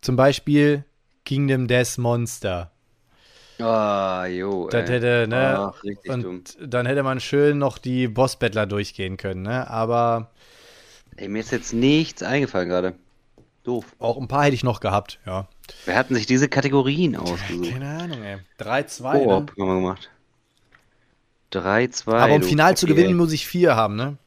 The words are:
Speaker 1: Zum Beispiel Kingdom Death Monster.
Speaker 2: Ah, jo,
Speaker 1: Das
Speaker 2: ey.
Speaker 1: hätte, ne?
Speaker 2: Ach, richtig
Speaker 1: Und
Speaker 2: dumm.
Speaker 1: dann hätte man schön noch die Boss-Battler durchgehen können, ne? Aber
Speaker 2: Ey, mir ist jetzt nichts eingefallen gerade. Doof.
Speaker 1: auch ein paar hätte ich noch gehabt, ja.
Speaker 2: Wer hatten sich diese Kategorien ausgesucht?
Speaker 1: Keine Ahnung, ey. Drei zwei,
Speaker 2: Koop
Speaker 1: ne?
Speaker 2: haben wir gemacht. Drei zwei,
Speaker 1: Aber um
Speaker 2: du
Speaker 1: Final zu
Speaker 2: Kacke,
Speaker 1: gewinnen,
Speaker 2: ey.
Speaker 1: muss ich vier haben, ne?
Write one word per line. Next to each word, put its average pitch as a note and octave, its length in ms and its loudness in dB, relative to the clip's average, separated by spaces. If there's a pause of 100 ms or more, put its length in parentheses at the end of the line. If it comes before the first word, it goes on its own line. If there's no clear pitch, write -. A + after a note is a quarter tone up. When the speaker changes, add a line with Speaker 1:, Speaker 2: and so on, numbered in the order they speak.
Speaker 1:
Zum B2+ 160 -2
Beispiel C#3+ 680 4 (400)
Kingdom C3+ 440 0
Death B2 300 2
Monster. A#2 720 -2 (880)
Speaker 2:
Ah, G2+ 680 0
jo, F#2 420 -4
Speaker 1:
Das A2 200 -2
Speaker 2:
ey. B2 80 0
Speaker 1:
hätte, A#2+ 320 2
ne? A#2+ 440 0
Speaker 2:
Ach, - 120 -20
richtig G2+ 260 -10
Speaker 1:
Und B2 140 -4
Speaker 2:
dumm. F2+ 180 -10 (180)
Speaker 1:
dann B2 260 -4
hätte C#3 160 0
man C3 180 -2
schön C#3+ 380 2
noch C#3 200 -2
die B2+ 300 -2
Boss-Battler A2 580 0
durchgehen G2 500 -6
können, F#2 260 -8
ne? B2 260 -6
Aber A#2 600 0 (880)
Speaker 2:
Ey, G2 120 -12
mir G#2 120 -4
ist A2 120 -6
jetzt - 220 -6
nichts C#3+ 480 2
eingefallen G2 460 -2
gerade. F2+ 260 0 (680)
Doof. A#2+ 220 -6 (140)
Speaker 1:
auch A#2 180 -2
ein C3+ 100 -8
paar C#3 180 0
hätte C#3+ 100 4
ich A#2+ 100 -4
noch B2 160 0
gehabt, G2+ 460 -2
ja. F#2 200 -6 (380)
Speaker 2:
Wer F#2 120 0
hatten B2+ 180 2
sich A2 100 0
diese C3 240 2
Kategorien C#3 680 2
ausgesucht? F2 560 -6
Speaker 1:
Keine C3 180 -8 (140)
Ahnung, D3+ 200 -10
ey. G2+ 160 -12 (180)
Drei B2 280 -2
zwei, C#3+ 340 -2
Speaker 2:
Koop G#2 400 2
Speaker 1:
ne? G2+ 40 -4
Speaker 2:
haben F#2+ 60 -2
wir F#2 60 2
gemacht. F#2 360 -4 (1400)
Drei G2 380 2
zwei, A2+ 320 -2
Speaker 1:
Aber A#2+ 160 6
um D3 40 4
Speaker 2:
du - 60 0
Speaker 1:
Final D#3 320 4
zu F#3 80 0
Speaker 2:
Kacke, D#3 100 4
Speaker 1:
gewinnen, F3+ 140 6
Speaker 2:
ey. F3+ 60 2
Speaker 1:
muss E3+ 160 2
ich D3 140 -4
vier E3+ 300 4
haben, G#2 200 0
ne? C#3 200 -6 (100)